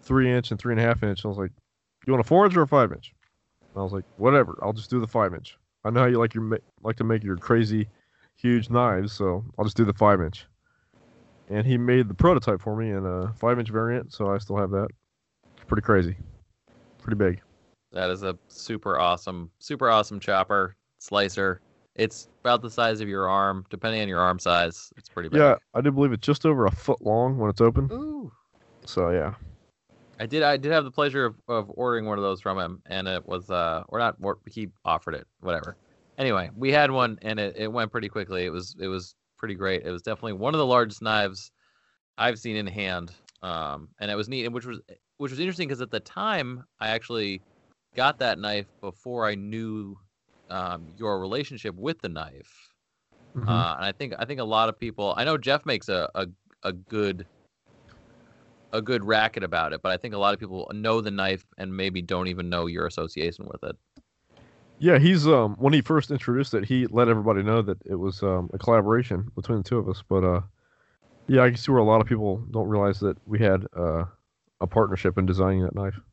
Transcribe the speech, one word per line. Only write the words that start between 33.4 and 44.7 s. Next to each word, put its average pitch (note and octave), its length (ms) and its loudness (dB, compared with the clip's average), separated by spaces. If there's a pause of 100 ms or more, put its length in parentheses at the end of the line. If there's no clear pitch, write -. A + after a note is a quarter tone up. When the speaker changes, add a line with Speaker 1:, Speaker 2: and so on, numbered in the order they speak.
Speaker 2:
uh, E2+ 380 -2
or A2 120 -6
not, A#2 220 -2
or G2 160 -6 (100)
he G#2 220 -12 (160)
offered D#2+ 300 -4
it, - 100 -12 (140)
whatever. E2+ 360 -6 (420)
Anyway, G#2+ 380 -2
we C3 160 -2
had D3 200 4
one, A#2+ 300 0
and A2 180 -4
it, G2+ 180 -4
it G#2+ 140 -4
went A2+ 200 -4
pretty G#2+ 180 -4
quickly. F#2+ 360 -4
It F2+ 60 -4
was, F2+ 280 -10
it F#2+ 80 -6
was F#2 280 -8 (220)
pretty G#2 180 -8
great. F#2+ 280 -2
It F2 80 -8
was F2 100 -10
definitely A2 320 -8
one A2 200 -4
of D#3+ 60 0
the C#3+ 60 2
largest A#2+ 360 2
knives G#2 500 -2 (640)
I've A#2 200 0
seen A2+ 200 -8
in G#2 100 -6
hand, F#2 440 -6 (300)
um, D#2+ 460 -8 (120)
and G#2 120 -8
it G#2 40 -4
was G#2 140 -6
neat, B2+ 160 -6
and A#2+ 80 -8
which A#2 120 -10
was, A#2 140 -12 (380)